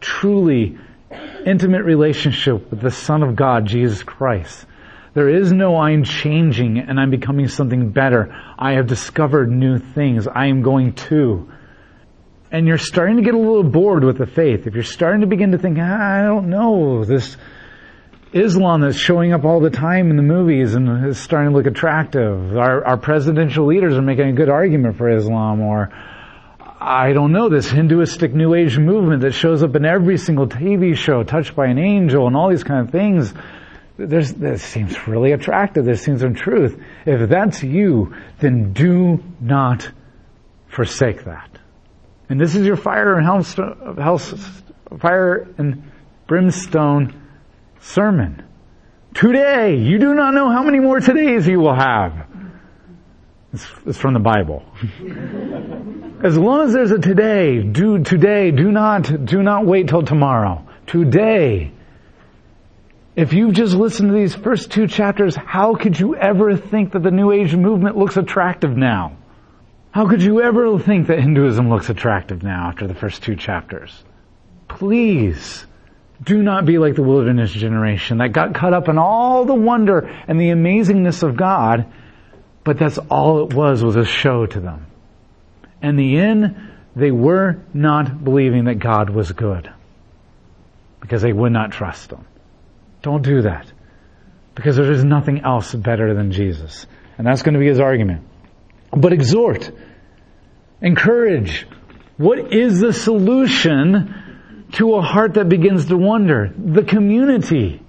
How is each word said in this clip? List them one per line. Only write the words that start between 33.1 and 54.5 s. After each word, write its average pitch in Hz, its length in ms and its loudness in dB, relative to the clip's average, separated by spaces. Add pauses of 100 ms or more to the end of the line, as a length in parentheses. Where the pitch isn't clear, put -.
there's, 143 360 -2
this 135 300 -6
seems - 460 -8
really 117 240 2
attractive, 175 520 -2
this 120 180 0
seems 135 180 -2
some 127 140 -2
truth." 180 460 -2 (240)
If 120 240 0
that's 185 340 0
you, 139 520 0 (260)
then 120 320 0
do 175 500 2 (180)
not 123 500 -2 (800)
forsake - 560 -4
that. - 320 -18 (720)
And 135 120 -2
this 165 140 0
is 196 120 2
your 202 100 2
fire 208 400 0
and 156 100 2
hellsto-, 185 720 -4
hell, 156 200 0 (800)
fire 180 500 0 (100)
and 143 320 -6 (360)
brimstone 151 920 0 (600)
sermon. 170 640 -2 (720)
Today, 247 600 2
you 131 220 2
do 285 160 2
not 277 200 2
know 277 160 2
how 247 120 0
many 285 160 2
more 262 220 2
todays 254 460 2
you 185 140 2
will 151 140 4
have. 104 540 -2 (1200)
It's, - 140 -14 (200)
it's 139 120 -6
from 135 160 0
the 117 60 2
Bible. 98 500 0